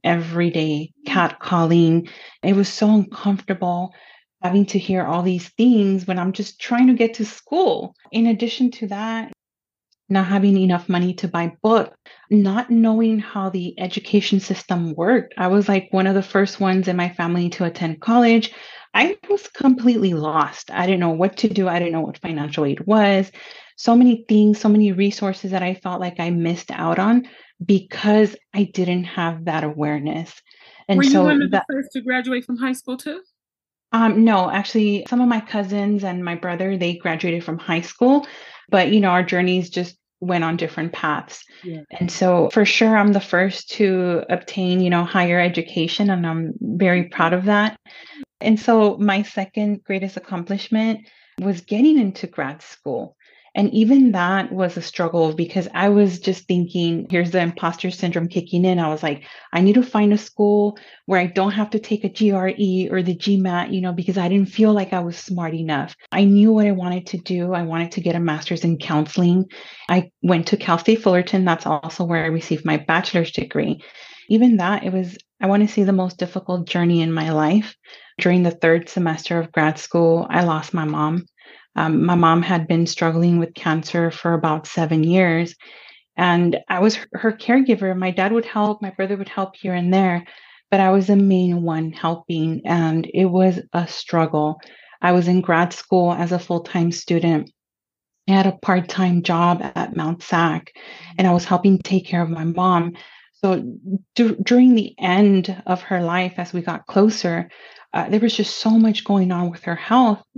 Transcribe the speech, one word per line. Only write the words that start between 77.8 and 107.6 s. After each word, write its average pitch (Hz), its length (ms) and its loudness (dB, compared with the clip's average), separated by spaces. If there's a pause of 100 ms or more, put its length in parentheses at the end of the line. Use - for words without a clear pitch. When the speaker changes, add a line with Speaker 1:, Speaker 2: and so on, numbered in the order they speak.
Speaker 1:
During 180 240 4
the 175 80 2
third 170 400 0
semester 170 480 -4
of 165 140 -6
grad 156 260 0
school, 170 500 0
I 175 160 0
lost 160 300 -4
my 165 100 -2
mom. 151 400 -2 (540)
Um, 160 280 0
my 175 80 4
mom 170 260 4
had 170 260 -2
been 170 200 2
struggling 170 520 2
with 165 140 -2
cancer 165 580 -2
for 170 220 -4
about 160 340 -2
seven 160 380 0
years, 170 500 2 (640)
and 175 420 2 (120)
I 185 80 0
was 214 160 2
her, - 180 -12
her 220 200 -2
caregiver. 226 640 0
My 185 160 -4
dad 190 220 -2
would 226 140 -2
help, 208 340 -2
my 202 80 -10
brother 190 300 -6
would 196 100 -10
help 190 280 -8
here 180 180 -6
and 180 180 0
there, 185 320 2 (460)
but 196 100 2
I 190 100 4
was 190 180 2
the 202 80 4
main 185 480 2
one 160 280 -4
helping, 165 720 -4
and 165 480 -2
it 185 140 2
was 180 340 0 (140)
a 170 120 -2
struggle. 156 720 -2 (440)
I 180 100 4
was 175 160 2
in 180 140 2
grad 175 320 0
school 175 400 0
as 170 180 -4
a 180 60 0
full-time 170 540 -4
student. 165 580 0 (760)
I 196 60 2
had 190 140 4
a 190 60 0
part-time 180 680 0
job 170 380 0 (140)
at - 220 -6
Mount 165 260 -6
Sac, 165 500 -2 (460)
and 185 80 2
I 175 80 4
was 175 100 0
helping 185 340 4
take 190 280 -2
care 175 160 -2
of 165 80 -4
my 160 140 -6
mom. 170 500 0 (400)
So - 280 -2 (520)
du-, 226 280 2
during 247 320 6
the 214 240 -2
end 190 680 2
of 185 160 -2
her 180 180 -4
life, 180 380 -2
as 175 160 -10
we 175 80 -4
got 165 240 -8
closer, 175 640 0 (420)